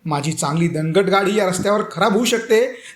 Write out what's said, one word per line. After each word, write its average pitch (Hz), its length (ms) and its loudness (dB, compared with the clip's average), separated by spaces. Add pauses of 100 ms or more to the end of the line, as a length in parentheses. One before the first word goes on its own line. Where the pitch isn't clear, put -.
माझी 151 280 -2
चांगली 165 360 0
दणकट 160 360 0
गाडी 196 300 2
या 208 120 2
रस्त्यावर 196 360 0 (100)
खराब 202 200 0
होऊ 226 120 2
शकते, 233 580 0 (140)